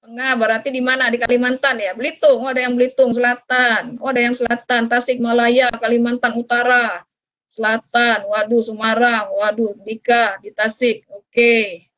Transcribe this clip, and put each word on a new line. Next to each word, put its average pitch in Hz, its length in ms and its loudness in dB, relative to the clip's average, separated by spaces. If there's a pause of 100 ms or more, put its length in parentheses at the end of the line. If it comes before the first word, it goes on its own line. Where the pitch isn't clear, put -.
Tengah, 247 340 -4
berarti 226 320 0
di 254 160 -4
mana? 254 240 0
Di 233 80 -2
Kalimantan 247 640 0
ya? 190 160 -6
Belitung, 262 480 2
oh, 262 60 -4
ada 254 100 -2
yang 247 160 -2
Belitung 247 380 2
Selatan. 240 840 0
Oh, 262 160 -4
ada 240 80 0
yang 240 160 0
Selatan, 240 480 -2
Tasikmalaya, 240 920 2
Kalimantan 233 580 0
Utara, 240 640 0 (480)
Selatan. 220 800 -2
Waduh, 214 320 0
Semarang. 220 720 0
Waduh, 214 480 -2
Dika, 226 640 0
di 208 80 -16
Tasik. 220 560 -2
Oke. 226 880 -2